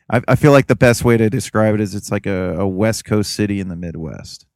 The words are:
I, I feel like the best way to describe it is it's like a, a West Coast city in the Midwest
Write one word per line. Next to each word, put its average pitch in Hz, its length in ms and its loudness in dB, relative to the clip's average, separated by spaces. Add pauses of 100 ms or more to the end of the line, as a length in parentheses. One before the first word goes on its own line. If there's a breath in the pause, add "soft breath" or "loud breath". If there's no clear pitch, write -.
(100)
I, - 160 0
I - 100 2
feel 147 160 6
like 139 140 6
the 123 100 2
best 120 280 4
way 120 120 4
to 110 140 2
describe 107 440 0
it 104 60 -2
is 101 140 -4
it's 104 160 -10
like 104 160 -4
a, 92 320 -4
a 98 100 -2
West 104 360 -2
Coast 107 280 -2
city 101 280 -2
in 92 80 -8
the 87 80 -10
Midwest 82 800 -12